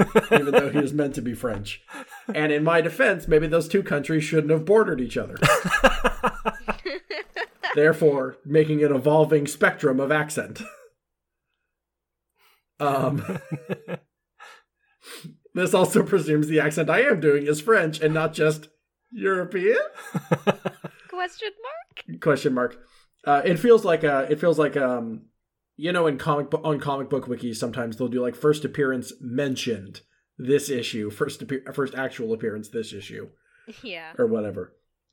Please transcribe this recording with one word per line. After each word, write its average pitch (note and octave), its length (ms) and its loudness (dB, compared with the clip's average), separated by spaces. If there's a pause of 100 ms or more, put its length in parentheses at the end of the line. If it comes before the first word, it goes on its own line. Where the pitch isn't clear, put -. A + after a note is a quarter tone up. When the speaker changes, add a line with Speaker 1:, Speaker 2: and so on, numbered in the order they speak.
(100)
Speaker 1:
<laughs> - 220 2
Speaker 2:
even C#3+ 180 4
though B3+ 180 4
he D3 100 0
was C#3+ 140 0
meant C#3+ 220 -2
to C3+ 80 -6
be A#2+ 100 -4
French. G#2 480 -6 (540)
And D3+ 180 0
in D3 100 2
my E3 200 4
defense, F3 440 0
maybe D#3+ 200 4
those D#3+ 220 0
two G3 140 2
countries D3+ 400 0
shouldn't D3+ 280 0
have D#3 160 2
bordered F#3+ 340 4
each A#2+ 160 -6
other. G#2 220 -6
Speaker 1:
<laughs> - 2250 -2
Speaker 2:
Therefore, D3 720 2
making D3+ 400 4
an C#3+ 100 2
evolving D3+ 520 4
spectrum C#3+ 520 0
of C3+ 140 0
accent. C3 480 -4 (2250)
Um, C#3 580 -2 (960)
<laughs> - 1200 -20
this F3+ 180 0
also F#3 300 4
presumes D3+ 460 0
the D#3 120 2
accent D3+ 300 0
I F3+ 120 4
am B3+ 180 2
doing C#3+ 260 2
is D3+ 160 0
French F3 380 2
and D#3 120 2
not D#3+ 220 0
just D#3 340 0 (420)
European? F#3+ 680 0 (340)
Speaker 3:
<laughs> F3 60 -6 (880)
Question F4+ 420 -8 (120)
mark? C#5 580 -16
Speaker 2:
Question C#3 320 2
mark. B2 240 -2 (500)
Uh, D3 160 4
it F3 160 0
feels A3+ 280 6
like E3 180 2
a, C3+ 260 2
it D3+ 80 2
feels E3 200 2
like, D3 180 0
um, A#2+ 460 -2 (540)
you D#3+ 160 -4
know, F3 140 2
in C#3 120 0
comic D3 320 -2
bo-, D#3 120 0
on D3+ 160 0
comic C#3 320 -6
book B2+ 160 -2
wikis, A#2+ 300 -6
sometimes A#2 400 -6
they'll B2+ 120 -4
do, B2 140 -2
like, B2 140 -4
first D3+ 280 2
appearance C3 560 -4
mentioned B2 840 -6 (360)
this C3 320 0
issue, A2 400 -4
first C3 320 -6
appear-, C3 300 -8
first C3+ 220 -4
actual B2+ 380 -6
appearance A2 360 -6
this A2 240 -8
issue, G#2 360 -14 (540)
Speaker 3:
Yeah. E3 360 -14
Speaker 2:
or B2 80 2
whatever. G#2 500 -6 (360)